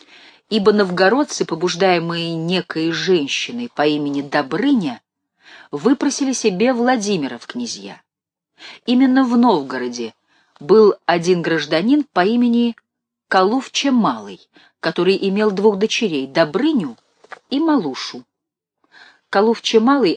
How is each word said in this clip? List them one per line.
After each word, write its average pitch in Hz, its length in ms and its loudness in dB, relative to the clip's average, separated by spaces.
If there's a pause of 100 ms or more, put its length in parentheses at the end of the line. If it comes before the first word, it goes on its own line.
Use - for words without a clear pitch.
(500)
Ибо 214 220 2
новгородцы, 202 720 2
побуждаемые 170 920 -2
некой 165 580 -4
женщиной 143 840 -2
по 147 100 0
имени 147 360 -2
Добрыня, 156 800 -2 (680)
выпросили 262 600 0
себе 226 400 0
Владимира 208 640 -2
в - 100 -18
князья. 98 540 -12 (840)
Именно 254 400 4
в 240 120 0
Новгороде – 127 760 0 (460)
был 196 360 6 (100)
один 175 360 0
гражданин 165 640 0
по 180 220 0
имени 240 500 2 (540)
Калувча 233 640 0
Малый, 117 560 -2 (320)
который 180 360 0 (120)
имел 208 220 0
двух 196 260 -4
дочерей — 185 500 -4
Добрыню 165 680 -2 (520)
и 277 120 -2
Малушу. 170 640 -4 (1040)
Калувча 220 500 2
Малый — 233 380 2